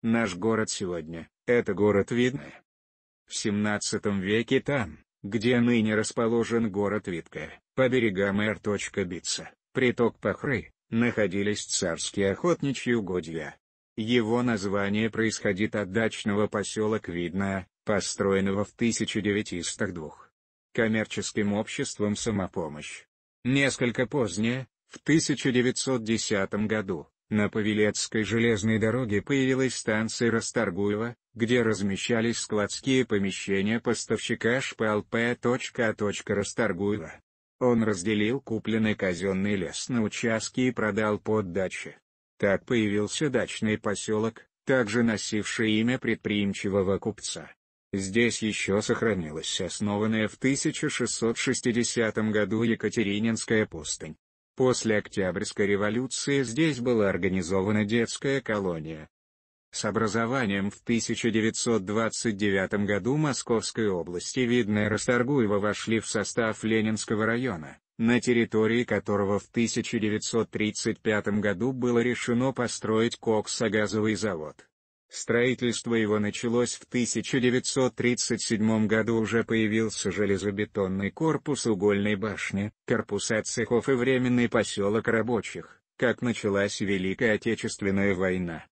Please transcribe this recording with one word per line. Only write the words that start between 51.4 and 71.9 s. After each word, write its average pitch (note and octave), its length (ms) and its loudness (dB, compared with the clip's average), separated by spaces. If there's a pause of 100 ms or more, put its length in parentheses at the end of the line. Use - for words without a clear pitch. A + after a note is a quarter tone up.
году G#2+ 320 0
Екатерининская A2 1040 0
пустынь. D#2+ 520 -10 (380)
После A#2 440 2
Октябрьской G2 680 -2
революции G#2+ 760 0
здесь B2+ 380 0
была A#2+ 280 2
организована F#2+ 800 2
детская A#2+ 560 0
колония. E2 640 -4 (640)
С - 160 -6
образованием A2 840 0
в - 100 -20
тысяча A#2 500 0
девятьсот A2 560 0
двадцать G#2+ 500 -2
девятом G2 480 0
году G2+ 320 0
Московской A#2+ 720 0
области F2 520 -4
Видное G#2+ 500 2
Расторгуево A#2+ 680 2
вошли G#2 420 0
в - 60 -10
состав A2 580 -2
Ленинского A2 600 0
района, A2 540 -4 (200)
на A#2 220 4
территории A#2 640 2
которого G2+ 540 0
в - 80 -8
тысяча A#2 520 -2
девятьсот G#2+ 520 0
тридцать G#2+ 500 -2
пятом G#2+ 400 0
году G2+ 320 0
было B2 280 2